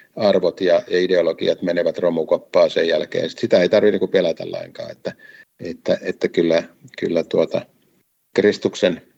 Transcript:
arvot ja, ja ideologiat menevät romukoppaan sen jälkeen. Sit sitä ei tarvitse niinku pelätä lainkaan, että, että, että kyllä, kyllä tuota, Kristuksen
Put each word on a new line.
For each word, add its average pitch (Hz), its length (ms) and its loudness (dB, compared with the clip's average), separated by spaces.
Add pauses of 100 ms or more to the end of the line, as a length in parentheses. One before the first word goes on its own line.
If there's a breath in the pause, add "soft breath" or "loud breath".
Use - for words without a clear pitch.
(160 soft breath)
arvot 95 460 0
ja, 87 260 2
ja 90 120 0
ideologiat 85 640 0
menevät 85 360 -2
romukoppaan 85 720 0
sen 82 180 0
jälkeen. 82 420 -2
Sit - 100 -16
sitä 101 220 2
ei 90 80 2
tarvitse 104 220 4
niinku 95 160 0
pelätä 87 440 -2
lainkaan, - 400 -12
että, - 220 -12 (460 loud breath)
että, 85 420 -4
että 92 260 -4
kyllä, 85 360 0 (340)
kyllä 85 260 -2
tuota, - 420 -2 (680)
Kristuksen 98 680 0 (160)